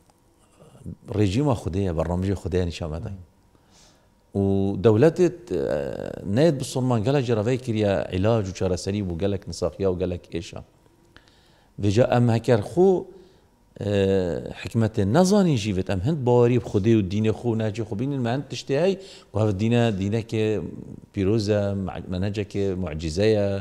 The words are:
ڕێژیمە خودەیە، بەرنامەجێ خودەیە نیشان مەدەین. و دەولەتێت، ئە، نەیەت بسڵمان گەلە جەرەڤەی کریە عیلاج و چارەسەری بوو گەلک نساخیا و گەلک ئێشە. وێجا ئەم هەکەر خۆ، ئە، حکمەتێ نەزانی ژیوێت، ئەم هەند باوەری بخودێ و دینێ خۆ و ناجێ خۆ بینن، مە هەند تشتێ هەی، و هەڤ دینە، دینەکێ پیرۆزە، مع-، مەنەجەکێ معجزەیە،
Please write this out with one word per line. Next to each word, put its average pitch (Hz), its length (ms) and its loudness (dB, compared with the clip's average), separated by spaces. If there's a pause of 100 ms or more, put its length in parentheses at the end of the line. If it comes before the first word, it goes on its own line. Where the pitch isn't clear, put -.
(1080)
ڕێژیمە 107 480 2
خودەیە، 92 380 -2
بەرنامەجێ 87 420 -2
خودەیە 90 300 -2
نیشان 85 260 -6
مەدەین. 95 280 -10 (1160)
و 98 80 2 (340)
دەولەتێت، 160 680 4
ئە، 90 140 -4 (800)
نەیەت 151 220 4
بسڵمان 127 460 0
گەلە 139 240 2
جەرەڤەی 113 380 0
کریە 107 260 2 (180)
عیلاج 104 380 2
و 92 60 -6
چارەسەری 98 480 -2
بوو 87 160 -6
گەلک 98 300 -2
نساخیا 90 440 -2
و 90 60 -2
گەلک 87 300 -4
ئێشە. - 340 -10 (1160)
وێجا 101 280 2
ئەم 120 240 4
هەکەر 117 320 2
خۆ، 180 280 2 (840)
ئە، 101 180 -4 (600)
حکمەتێ 110 520 -2
نەزانی 180 520 4
ژیوێت، 98 320 -2
ئەم 98 120 -2
هەند 147 220 -2
باوەری 123 360 4
بخودێ 113 360 2
و 107 60 4
دینێ 104 320 0
خۆ - 120 -10
و 117 100 0
ناجێ 110 300 -4
خۆ 104 100 -10
بینن، 135 280 -4
مە 113 100 -2
هەند 143 140 -4
تشتێ - 340 -6
هەی، 190 140 2 (320)
و - 100 -8
هەڤ 107 140 4 (100)
دینە، 117 220 4 (160)
دینەکێ 107 460 -2 (640)
پیرۆزە، 104 520 2 (120)
مع-، 95 360 -6
مەنەجەکێ 98 560 -2 (160)
معجزەیە، 90 680 0 (140)